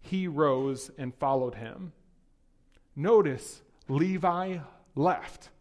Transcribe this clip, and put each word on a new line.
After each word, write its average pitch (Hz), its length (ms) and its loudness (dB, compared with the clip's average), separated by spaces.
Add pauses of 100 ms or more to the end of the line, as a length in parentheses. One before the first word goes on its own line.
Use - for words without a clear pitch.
he 185 240 -4
rose 135 680 0
and 127 200 -8
followed 131 400 0
him." 117 360 -12 (1040)
Notice, 165 680 2 (240)
Levi 180 760 0 (340)
left. - 560 -2 (100)